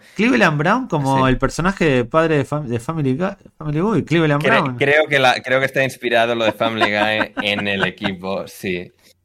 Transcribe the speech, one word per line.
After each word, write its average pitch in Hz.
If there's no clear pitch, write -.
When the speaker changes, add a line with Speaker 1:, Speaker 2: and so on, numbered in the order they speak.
Speaker 1:
Cleveland 214
Brown 214
como 135
Speaker 2:
Sí. 127
Speaker 1:
el 123
personaje 180
de 127
padre 160
de 131
Fam-, 147
de 117
Family 139
Guy, 185
Family 151
Guy? 196
Cleveland 147
Speaker 2:
Cre-, 135
Speaker 1:
Brown. 127
Speaker 2:
creo 147
que 143
la, 127
creo 127
que 135
está 135
inspirado 120
lo 117
de 107
Family 113
Guy 107
<laughs> 101
en 101
el 98
equipo, 92
sí. 92